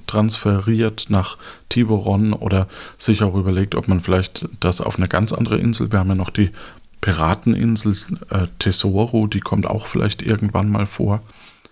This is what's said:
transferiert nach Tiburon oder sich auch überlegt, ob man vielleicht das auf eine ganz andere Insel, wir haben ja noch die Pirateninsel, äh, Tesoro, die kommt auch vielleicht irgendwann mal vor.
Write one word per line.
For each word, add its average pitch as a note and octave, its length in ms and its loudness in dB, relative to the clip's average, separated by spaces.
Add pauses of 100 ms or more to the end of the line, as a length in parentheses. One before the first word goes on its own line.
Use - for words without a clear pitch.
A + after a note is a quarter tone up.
transferiert A2 1040 0
nach F#2+ 260 0 (320)
Tiburon G#2+ 640 2
oder F#2+ 340 0 (300)
sich G#2+ 260 0
auch F#2+ 120 0
überlegt, F#2+ 400 0
ob - 140 -2
man F#2 120 4
vielleicht - 480 -2 (100)
das - 220 0
auf - 160 -4
eine F#2 100 0
ganz - 280 0
andere - 240 0
Insel, A2+ 340 0
wir G#2 60 4
haben F#2 100 2
ja F#2+ 60 2
noch F#2 160 -2
die G2+ 200 2 (520)
Pirateninsel, G2 960 2 (320)
äh, F#2 160 0 (120)
Tesoro, G#2+ 680 2
die G#2 140 0
kommt - 260 0
auch G#2 200 -4
vielleicht - 360 -2
irgendwann G#2 480 0
mal G#2 160 0
vor. G2+ 340 -2 (520)